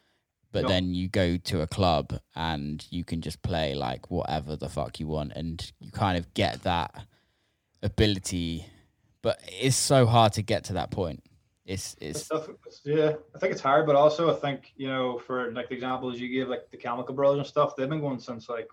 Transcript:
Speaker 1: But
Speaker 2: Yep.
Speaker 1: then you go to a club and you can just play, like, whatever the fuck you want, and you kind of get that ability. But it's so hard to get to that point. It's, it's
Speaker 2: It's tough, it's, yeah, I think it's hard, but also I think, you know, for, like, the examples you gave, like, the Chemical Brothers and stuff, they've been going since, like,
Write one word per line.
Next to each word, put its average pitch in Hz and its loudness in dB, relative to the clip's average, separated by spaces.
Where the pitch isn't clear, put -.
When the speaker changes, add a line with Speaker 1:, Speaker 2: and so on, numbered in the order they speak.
Speaker 1:
But 95 0
Speaker 2:
Yep. 82 0
Speaker 1:
then 92 2
you 90 -2
go 90 2
to 87 -2
a 80 0
club 82 2
and 78 -4
you 85 -6
can 82 -4
just 78 -8
play, 80 0
like, 64 -6
whatever 76 -2
the 73 -8
fuck 65 -6
you 78 -6
want, 76 -4
and 82 -8
you - -18
kind 95 2
of 85 -6
get - 0
that 87 -2
ability. 92 0
But - -2
it's 120 0
so 135 6
hard 113 8
to 107 -2
get 98 0
to - -6
that 87 -2
point. 82 -4
It's, - -8
it's 76 -8
Speaker 2:
It's - -10
tough, 156 -4
it's, - -20
yeah, 156 2
I - -20
think - 0
it's - -6
hard, 151 4
but 143 6
also 151 6
I 143 2
think, - -6
you 135 -6
know, 127 -2
for, 123 -4
like, 123 -8
the 131 -6
examples 127 -4
you 123 -6
gave, 127 -2
like, 120 -6
the - -20
Chemical 123 -6
Brothers 143 4
and 139 -4
stuff, 143 0
they've 131 -2
been 156 -2
going 135 -4
since, 117 -12
like, 117 -6